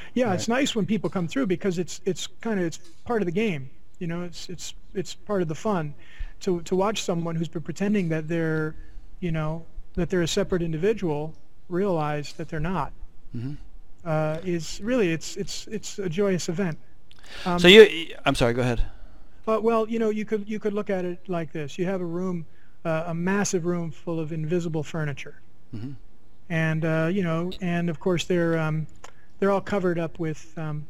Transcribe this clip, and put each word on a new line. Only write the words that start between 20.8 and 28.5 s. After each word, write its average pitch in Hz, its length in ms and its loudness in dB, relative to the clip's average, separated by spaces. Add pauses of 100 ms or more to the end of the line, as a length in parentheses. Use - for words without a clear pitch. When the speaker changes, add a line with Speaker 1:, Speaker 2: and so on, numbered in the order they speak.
Speaker 1:
at 185 140 0
it 175 240 -6
like 170 240 -4
this. 151 260 -6
You 180 80 0
have 190 140 -2
a 180 60 -4
room, 175 400 -2 (400)
uh, 160 220 0
a 170 60 -4
massive 185 520 0
room 175 260 0
full 165 280 -4
of 156 120 -4
invisible 160 520 -2
furniture. 147 580 -6 (340)
Speaker 2:
Mm-hmm. 117 160 -6 (580)
Speaker 1:
And, 160 360 2
uh, 160 260 2
you 196 120 2
know, 170 280 0 (100)
and 175 280 0
of 160 100 -4
course 175 240 2
they're, 170 340 2